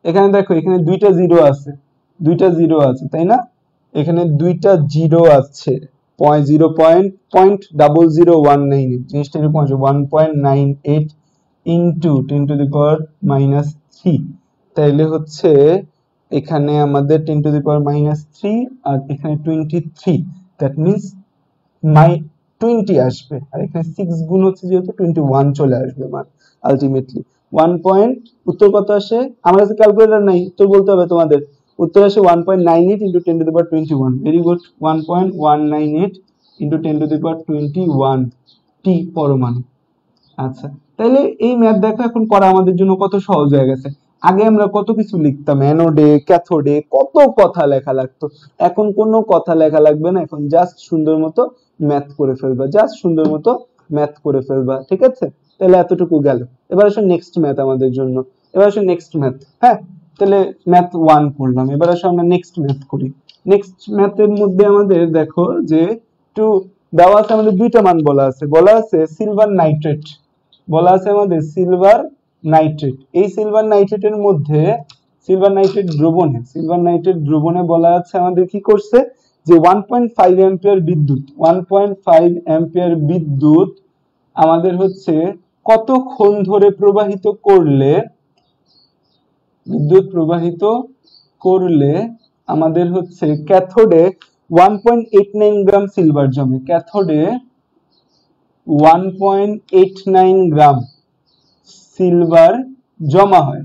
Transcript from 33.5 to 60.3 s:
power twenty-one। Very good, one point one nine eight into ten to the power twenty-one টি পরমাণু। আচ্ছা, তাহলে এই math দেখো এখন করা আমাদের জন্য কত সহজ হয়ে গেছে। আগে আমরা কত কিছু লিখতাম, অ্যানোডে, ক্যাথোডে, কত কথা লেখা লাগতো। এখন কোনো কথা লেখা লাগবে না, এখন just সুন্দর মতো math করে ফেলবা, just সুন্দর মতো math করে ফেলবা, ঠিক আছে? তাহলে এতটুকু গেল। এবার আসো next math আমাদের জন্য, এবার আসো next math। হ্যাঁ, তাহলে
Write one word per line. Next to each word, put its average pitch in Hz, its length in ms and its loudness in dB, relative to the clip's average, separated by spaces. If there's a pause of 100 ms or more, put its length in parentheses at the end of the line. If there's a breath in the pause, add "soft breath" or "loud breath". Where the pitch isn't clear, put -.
power 170 160 2
twenty-one। 147 440 -2 (100)
Very 165 220 0
good, 175 120 0 (300)
one 160 100 -2 (100)
point 180 200 -2 (200)
one 151 120 0 (120)
nine 151 180 -4 (100)
eight 196 140 -6 (460)
into 151 240 -4
ten 156 160 -4
to 151 100 -2
the 156 120 -4
power 165 140 -6 (100)
twenty-one 147 760 -4 (640)
টি 185 100 0 (220)
পরমাণু। 131 460 -2 (840)
আচ্ছা, 131 220 -12 (300)
তাহলে 254 240 0 (240)
এই 247 160 -2
math 226 240 2
দেখো 220 240 -4
এখন 233 220 -4
করা 196 220 4
আমাদের 185 260 2
জন্য 190 120 2 (120)
কত 196 100 -4 (140)
সহজ 147 280 0
হয়ে 135 160 2
গেছে। 131 160 -8 (420)
আগে 196 220 2
আমরা 208 140 2 (100)
কত 208 120 -2 (120)
কিছু 214 160 -6 (100)
লিখতাম, 143 400 -2
অ্যানোডে, 151 440 2 (180)
ক্যাথোডে, 147 480 0 (200)
কত - 200 0 (240)
কথা 175 240 2 (100)
লেখা 135 260 -4
লাগতো। 131 260 -8 (420 soft breath)
এখন 214 180 -2 (120)
কোনো 220 200 0 (140)
কথা 170 300 -2
লেখা 156 260 2
লাগবে 151 260 0
না, 190 120 -2
এখন 156 140 -14 (140)
just 175 220 0 (140)
সুন্দর 156 340 -2
মতো 160 180 -4 (460)
math 143 200 -2 (120)
করে 135 200 -2
ফেলবা, 131 240 -6 (120)
just 214 260 0
সুন্দর 160 320 -2
মতো 156 180 -2 (440)
math 147 180 -4 (120)
করে 135 220 -2
ফেলবা, 135 280 -4 (140)
ঠিক 190 200 -2
আছে? 254 160 -6 (320)
তাহলে 190 260 4
এতটুকু 175 320 -2 (120)
গেল। 127 120 0 (320)
এবার 202 180 2
আসো 214 120 -4 (100)
next 175 220 -6 (100)
math 139 220 -2
আমাদের 135 320 -2
জন্য, 131 180 -4 (380)
এবার 190 180 2
আসো 208 100 -6 (100)
next 170 200 -8 (100)
math। 131 160 -4 (260)
হ্যাঁ, 240 140 4 (400)
তাহলে 196 220 0 (320)